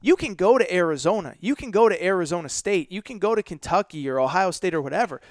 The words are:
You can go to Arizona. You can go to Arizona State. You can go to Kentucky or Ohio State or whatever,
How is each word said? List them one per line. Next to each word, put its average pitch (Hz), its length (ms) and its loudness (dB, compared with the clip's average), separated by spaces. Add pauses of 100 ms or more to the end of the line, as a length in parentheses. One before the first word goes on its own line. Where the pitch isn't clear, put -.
You 285 140 4
can 254 200 -6
go 214 240 6
to 202 140 0
Arizona. 165 680 0
You 240 160 -2
can 254 160 -12
go 220 180 6
to 180 140 -2
Arizona 175 440 -2
State. 185 440 -4
You 190 100 -8
can 247 160 -14
go 202 160 0
to 214 80 0
Kentucky 160 640 -4
or 131 120 -2
Ohio 175 320 2
State 170 240 -4
or 156 60 0
whatever, 156 380 -4 (120)